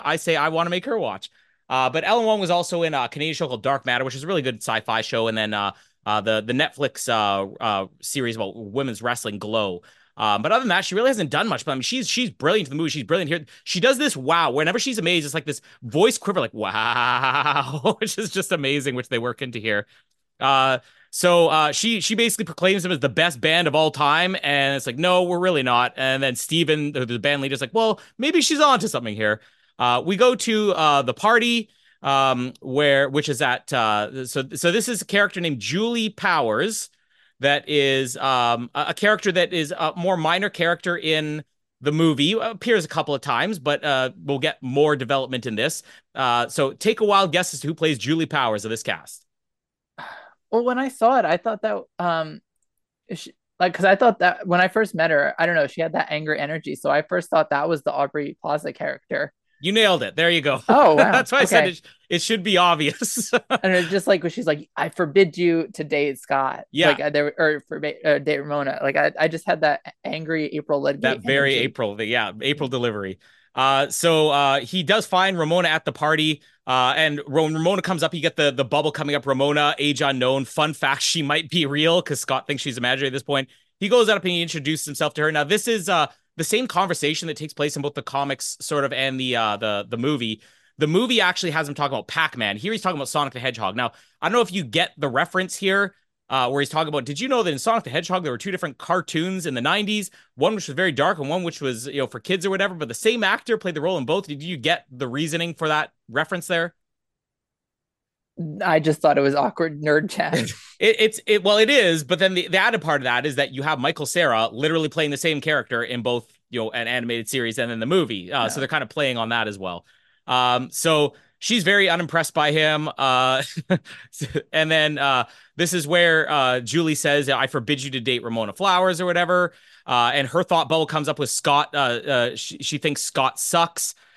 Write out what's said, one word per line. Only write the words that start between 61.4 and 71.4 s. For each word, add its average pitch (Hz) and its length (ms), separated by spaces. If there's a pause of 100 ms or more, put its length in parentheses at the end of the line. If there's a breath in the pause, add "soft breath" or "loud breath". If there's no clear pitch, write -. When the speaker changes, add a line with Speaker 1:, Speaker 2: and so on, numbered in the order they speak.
Speaker 1:
I 240 40
said 165 200
Speaker 2:
Okay. 185 40
Speaker 1:
it 170 60
sh-, - 60 (280 soft breath)
it 175 140
should 220 180
be 185 160
obvious. 175 760
<laughs> - 180 (140)
Speaker 2:
And 185 120
it's 175 160
just 190 160
like, 185 160
when 170 80
she's 233 160
like, 151 280
"I 160 140
forbid 165 480
you 170 380
to 160 80
date 143 340
Scott." - 540
Speaker 1:
Yeah. 165 160
Speaker 2:
Like, 156 120
I, 147 120
there, 147 260
or 151 320
forbi-, 151 340
uh, 147 140
date 143 220
Ramona. 143 420
Like, 139 140
I, 147 240
I 156 80
just 160 180
had 165 160
that 151 200 (220)
angry 156 520
April 147 260
Ludgate 139 220
Speaker 1:
That 131 180
very 139 320